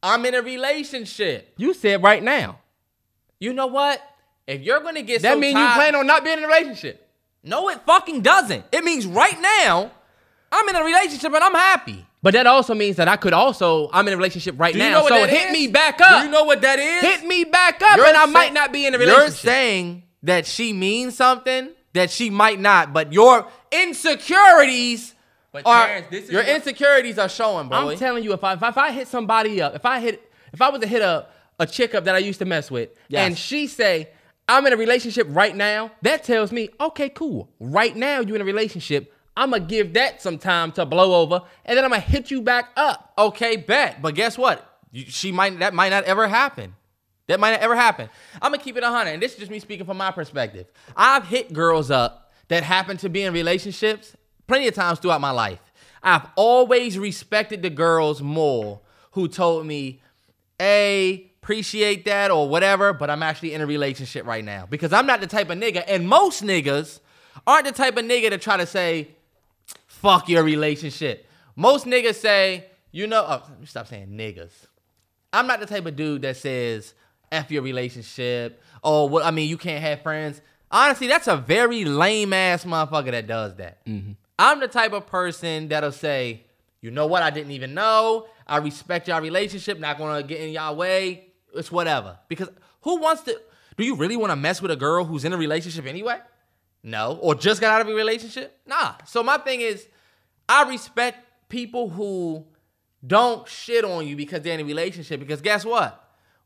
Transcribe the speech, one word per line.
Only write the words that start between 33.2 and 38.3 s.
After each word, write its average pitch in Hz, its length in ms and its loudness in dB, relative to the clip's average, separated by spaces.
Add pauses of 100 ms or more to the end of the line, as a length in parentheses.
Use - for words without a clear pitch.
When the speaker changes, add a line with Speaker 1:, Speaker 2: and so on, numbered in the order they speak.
Speaker 2:
and 175 100 -4
she 285 300 -6
say, 175 420 0 (380)
"I'm 269 200 4
in 254 60 6
a 226 40 0
relationship 233 520 0
right 185 260 2
now," 214 360 -4 (100)
that 302 220 0
tells 220 280 0
me, 233 180 -6 (100)
"Okay, 294 300 -4
cool. 269 400 -8 (100)
Right 180 360 0
now 269 260 -2
you 214 140 -4